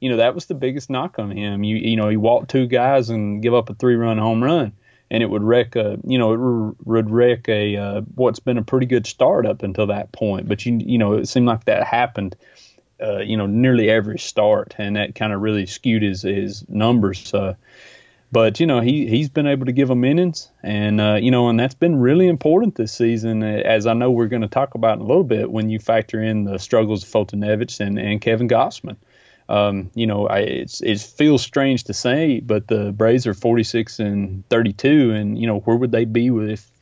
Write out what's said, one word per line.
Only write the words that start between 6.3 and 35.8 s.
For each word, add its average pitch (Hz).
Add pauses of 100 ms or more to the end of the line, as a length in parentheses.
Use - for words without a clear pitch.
it 113
r-, 120 (100)
would 110
wreck 117
a, 104
uh, 101 (140)
what's 123
been 120
a 110
pretty 131
good 120
start 131
up 107
until 101
that 101
point. 101
But 104
you, 120
you 120
know, 107
it 113
seemed 123
like 113
that 98
happened, 117 (640)
uh, 104
you 104
know, 104
nearly 117
every 107
start, 107
and 101
that 104
kinda 107
really 104
skewed 110
his, 95
his 98
numbers. 104
Uh, 95 (760)
but 113
you 170
know, 131
he, 135
he's 127
been 143
able 139
to 127
give 131
'em 123
innings, 165 (140)
and, 104
uh, 107
you 113
know, 123
and 113
that's 131
been 165
really 156
important 170
this 110
season, 113
as 107
I 113
know 120
we're 117
gonna 113
talk 135
about 113
in 107
a 104
little 160
bit 113
when 110
you 107
factor 110
in 107
the 98
struggles 107
of -
Foltynewicz 107
and, 101
and 104
Kevin 113
Gausman. - (520)
Um, 101
you 117
know, 104
I, 101
it's, 65
it 107
feels 147
strange 135
to 104
say, 135
but 107
the 104
Braves 110
are 110
forty-six 117
and 101
thirty-two, 120
and, 107
you 117
know, 104
where 117
would 120